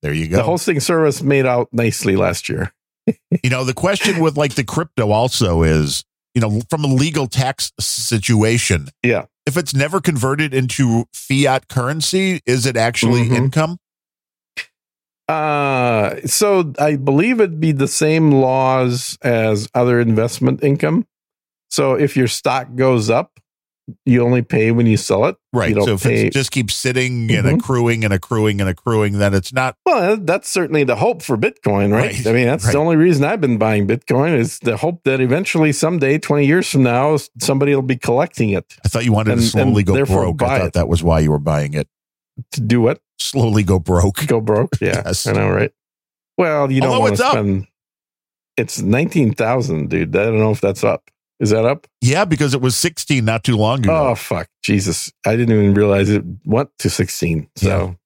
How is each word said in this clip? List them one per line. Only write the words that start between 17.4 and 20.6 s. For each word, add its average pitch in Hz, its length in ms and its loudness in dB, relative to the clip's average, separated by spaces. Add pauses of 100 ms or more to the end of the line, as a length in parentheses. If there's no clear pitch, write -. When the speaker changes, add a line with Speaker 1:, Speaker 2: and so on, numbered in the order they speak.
Speaker 2:
be 160 120 2
the 139 160 0
same 156 440 2
laws 131 920 2
as 110 520 0
other 123 260 2
investment 117 640 0